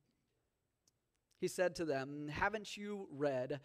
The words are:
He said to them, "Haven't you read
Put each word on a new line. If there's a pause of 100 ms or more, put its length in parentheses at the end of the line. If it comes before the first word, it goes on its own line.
(1400)
He
said
to
them,
"Haven't
you
read